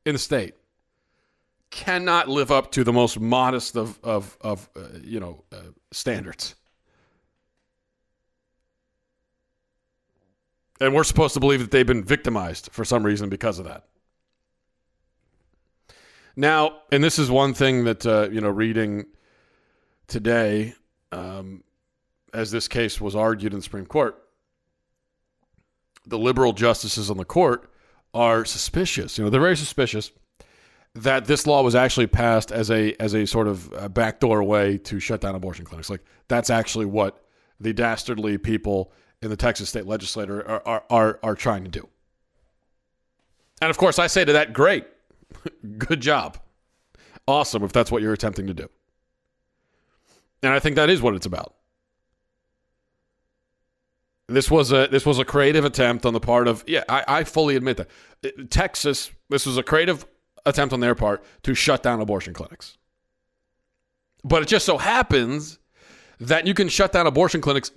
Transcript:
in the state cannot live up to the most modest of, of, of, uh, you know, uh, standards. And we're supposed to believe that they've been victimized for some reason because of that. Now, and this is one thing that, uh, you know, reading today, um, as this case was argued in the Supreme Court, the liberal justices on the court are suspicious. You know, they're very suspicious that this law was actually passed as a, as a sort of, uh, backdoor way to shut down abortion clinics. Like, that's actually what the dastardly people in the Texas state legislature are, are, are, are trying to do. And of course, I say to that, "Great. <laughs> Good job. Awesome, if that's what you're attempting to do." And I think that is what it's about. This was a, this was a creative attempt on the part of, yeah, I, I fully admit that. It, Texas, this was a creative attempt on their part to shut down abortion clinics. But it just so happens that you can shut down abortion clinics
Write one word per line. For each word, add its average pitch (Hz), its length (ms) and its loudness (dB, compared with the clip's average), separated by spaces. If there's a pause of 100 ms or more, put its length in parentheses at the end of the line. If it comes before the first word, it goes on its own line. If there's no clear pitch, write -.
in 151 100 -2
the 135 40 -4
state 107 360 -4 (1160)
cannot 180 580 0
live 135 220 0
up 135 220 2
to 131 120 2
the 117 80 4
most 120 280 2
modest 123 560 0
of, 110 260 -6
of, 101 380 -4
of, 104 360 -8
uh, 95 260 -18
you 107 180 -10
know, 87 320 -14
uh, 87 180 -20 (220)
standards. - 640 -8 (4000)
And 135 140 2
we're 156 100 4
supposed 156 300 0
to 139 60 -4
believe 139 200 4
that 113 100 -6
they've 127 160 4
been 117 180 0
victimized 101 680 -4
for 113 120 -6
some 117 200 0
reason 104 240 -2
because 98 300 -6
of 90 80 -14
that. - 180 -18 (2500)
Now, 151 420 2 (120)
and 143 140 4
this 160 140 2
is 139 120 2
one 135 240 4
thing 131 300 2
that, 117 220 -2
uh, 107 240 4
you 110 100 -4
know, 104 80 -2
reading 107 580 -2 (1040)
today, 110 640 0 (380)
um, 95 500 -12 (720)
as 110 180 -6
this 110 160 -4
case 117 340 -4
was 101 140 -6
argued 107 380 -2
in 101 60 -8
the 92 40 -10
Supreme 98 240 -12
Court, 139 300 -2 (1900)
the 113 120 -6
liberal 120 340 4
justices 107 580 0
on 98 80 -6
the 92 60 -8
court 151 460 0 (440)
are 113 300 2
suspicious. - 720 -4
You 110 60 -2
know, 104 60 0
they're 131 100 4
very 175 160 4
suspicious 127 540 -4 (840)
that 127 320 -2
this 143 200 0
law 143 160 4
was 120 120 4
actually 127 320 2
passed 113 440 2
as 110 200 -2
a, 110 300 0
as 107 140 -2
a 107 120 0
sort 113 200 0
of, 95 280 -6
uh, 101 140 -12
backdoor 110 540 0
way 101 360 2
to - 200 -10
shut 107 220 -6
down 98 140 -6
abortion 90 300 -12
clinics. 82 240 -16
Like, 98 160 -10 (240)
that's 120 220 0
actually 113 360 0
what 101 380 -2 (360)
the 110 120 -4
dastardly 107 640 -2
people 104 540 -2 (300)
in 113 80 -6
the 104 60 -6
Texas 107 320 -2
state 104 180 -8
legislature 101 600 -6
are, 110 180 -6
are, 113 240 -4
are, 110 320 4
are 110 140 -2
trying 101 280 -4
to 92 60 -14
do. 82 180 -14 (1700)
And 160 100 0
of 160 60 -4
course, 180 220 4
I 175 80 4
say 185 180 2
to 147 80 6
that, 151 220 2
"Great. 165 320 4 (440)
<laughs> - 480 -16
Good 135 220 -2
job. 120 380 0 (920)
Awesome, 139 340 0
if 98 100 -4
that's 120 200 2
what 117 80 0
you're 107 140 -2
attempting 101 320 -6
to 92 80 -6
do." - 160 -12 (1700)
And 135 120 4
I 139 40 4
think 147 180 0
that 151 120 6
is 180 140 4
what 117 120 2
it's 92 120 -6
about. - 280 -10 (2750)
This 131 240 2
was 147 220 4
a, 135 180 6
this 135 140 2
was 143 140 2
a 131 60 0
creative 143 420 2
attempt 123 400 0
on 117 80 0
the 113 60 -2
part 120 280 2
of, 110 180 -2
yeah, 156 220 -2
I, 131 180 0
I 151 180 0
fully 147 320 0
admit 127 200 -2
that. 87 120 -8 (340)
It, 147 280 -12
Texas, - 600 -2 (180)
this 139 160 0
was 131 140 -4
a 127 40 0
creative 165 440 0 (400)
attempt 139 260 0
on 127 80 -2
their 120 140 4
part 104 280 -2 (200)
to 131 120 -2
shut 135 280 0
down 120 180 0
abortion 101 320 -4
clinics. - 460 -18 (1400)
But 156 200 2
it 147 60 -4
just 214 180 2
so 160 120 2
happens 151 800 0 (600)
that 160 280 0
you 196 60 4
can 190 160 2
shut 190 240 2
down 175 140 4
abortion 156 340 2
clinics 139 360 -2